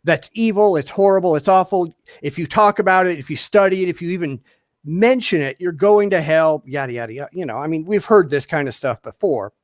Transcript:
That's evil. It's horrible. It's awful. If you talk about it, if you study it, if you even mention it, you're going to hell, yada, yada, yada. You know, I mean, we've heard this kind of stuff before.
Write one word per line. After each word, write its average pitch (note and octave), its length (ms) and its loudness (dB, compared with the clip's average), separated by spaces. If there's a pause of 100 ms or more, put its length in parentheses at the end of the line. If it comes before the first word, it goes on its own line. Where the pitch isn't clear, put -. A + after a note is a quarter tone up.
That's - 300 -2
evil. G#3 440 2
It's C#3 140 -4
horrible. F#3+ 440 2
It's C#3+ 120 -2
awful. F#3 460 2 (280)
If C#3+ 160 -8
you F3 80 -6
talk G#3 340 2
about F#3 280 2
it, E3+ 120 -4
if C3 100 -14
you D#3 60 -6
study F#3+ 480 2
it, F#3 60 -2
if E3+ 120 -6
you F3 100 -8
even E3 300 -6 (420)
mention G3 580 0
it, C#3 180 -4
you're F3+ 120 -4
going G3+ 400 2
to F#3 100 0
hell, D#3+ 440 2
yada, C3+ 280 -6
yada, A#2 200 -8
yada. C3+ 200 -12
You F3+ 120 -8
know, A#2 120 -8
I C#3 100 -6
mean, D#3+ 180 -4
we've G3 200 -2
heard G3 240 4
this C#3 160 -2
kind D3 220 -4
of B2 60 -8
stuff B2+ 280 -6
before. A2+ 520 -6 (100)